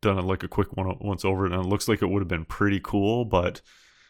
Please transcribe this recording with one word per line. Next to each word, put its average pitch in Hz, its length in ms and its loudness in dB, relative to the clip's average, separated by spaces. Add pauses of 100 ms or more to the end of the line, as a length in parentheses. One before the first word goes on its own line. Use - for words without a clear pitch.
done 98 180 2
a, 92 40 -2
like, 92 200 -2
a 85 60 -8
quick - 280 -2
one 92 240 -2
once 101 240 -4
over, 95 220 2
and 87 80 -2
it 92 80 0
looks 98 260 0
like 107 140 4
it 92 80 2
would 98 100 2
have 92 80 -2
been 82 160 -2
pretty 101 360 0
cool, 107 440 0
but 90 360 0 (500)